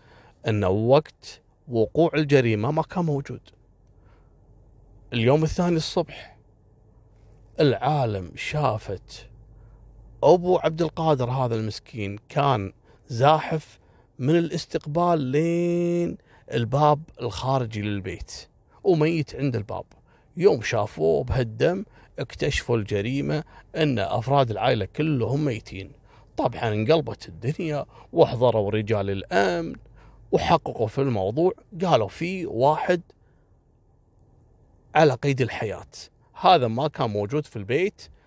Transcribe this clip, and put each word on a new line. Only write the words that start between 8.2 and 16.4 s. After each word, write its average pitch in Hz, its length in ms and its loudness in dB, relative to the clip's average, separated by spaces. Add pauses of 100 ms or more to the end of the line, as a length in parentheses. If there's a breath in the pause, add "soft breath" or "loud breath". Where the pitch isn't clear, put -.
شافت - 920 -6 (920 soft breath)
أبو 175 360 6
عبد 160 240 -2
القادر 151 480 0
هذا 127 240 -2
المسكين 107 640 -8 (100)
كان 131 440 0 (360 soft breath)
زاحف 151 720 0 (400 soft breath)
من 151 200 2
الاستقبال 170 800 -2
لين 170 960 0 (360 soft breath)